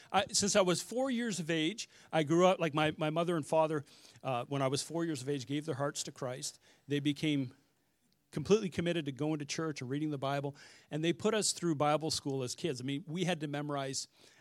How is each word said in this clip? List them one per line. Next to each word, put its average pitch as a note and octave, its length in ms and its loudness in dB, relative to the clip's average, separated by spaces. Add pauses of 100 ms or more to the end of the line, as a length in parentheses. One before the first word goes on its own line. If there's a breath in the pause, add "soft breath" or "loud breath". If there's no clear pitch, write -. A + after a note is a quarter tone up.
(120)
I, G3 180 4
since G3 240 2
I G3 60 8
was F3+ 200 4
four C4 300 -2
years A#3 300 -2
of D#3 100 -4
age, E3 380 -2 (240 soft breath)
I D#3+ 100 4
grew E3 240 6
up, F#3+ 140 4
like, E3 120 0
my, D3+ 240 2
my D#3 140 -2
mother E3+ 260 0
and C#3+ 80 0
father, D#3+ 400 2 (380 loud breath)
uh, B2+ 260 -2
when C#3 140 -2
I C3 60 4
was C3+ 120 0
four E3 240 -2
years D3+ 180 -4
of C3 60 -6
age, C#3+ 160 -2
gave D3 220 -4
their D#3 80 -4
hearts C#3+ 300 -4
to D#3 80 -10
Christ. C3+ 480 -8 (260 soft breath)
They C#3 140 0
became C#3+ 520 0 (800)
completely F#3 380 2
committed E3+ 380 -2
to C#3+ 60 -2
going D3+ 280 -2
to C#3+ 40 -8
church D#3 360 -4
and B2+ 100 -6
reading D3+ 200 -2
the C#3+ 80 -4
Bible, C#3 360 -2 (380 loud breath)
and D3+ 100 -2
they E3 100 4
put G#3+ 220 0
us G#3 180 2
through E3+ 220 0
Bible D3 380 2
school C3+ 320 -2
as B2 100 -6
kids. C3+ 260 -4
I B2 40 -6
mean, C#3 240 -4
we F3 160 -2
had E3+ 160 0
to D3+ 80 -4
memorize C#3+ 580 -4 (340 soft breath)